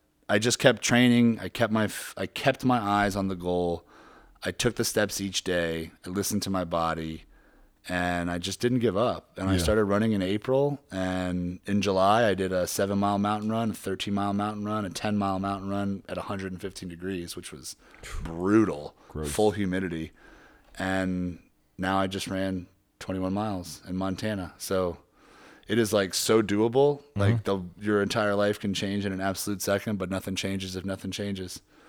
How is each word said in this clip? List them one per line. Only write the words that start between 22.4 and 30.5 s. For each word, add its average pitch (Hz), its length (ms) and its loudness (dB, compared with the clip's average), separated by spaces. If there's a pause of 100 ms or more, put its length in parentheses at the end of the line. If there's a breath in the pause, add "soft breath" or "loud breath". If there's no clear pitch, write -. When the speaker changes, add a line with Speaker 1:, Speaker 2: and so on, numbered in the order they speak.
Speaker 1:
twenty-one 92 340 -4
miles 98 560 -4
in 92 80 -4
Montana. 95 600 -4
So 90 400 -2 (720 loud breath)
it 110 100 2
is, 107 140 2
like, 98 220 2
so 113 280 4
doable. 117 600 4 (140)
Like, 104 280 2
Speaker 2:
Mm-hmm. 95 340 -2
Speaker 1:
the, 104 80 -10
your 104 160 4
entire 104 320 0
life 104 260 2
can 101 140 -2
change 101 320 -2
in 98 60 -2
an 92 80 -6
absolute 98 420 -4
second, 101 360 0
but 92 120 -4
nothing 95 240 -4
changes 95 420 -4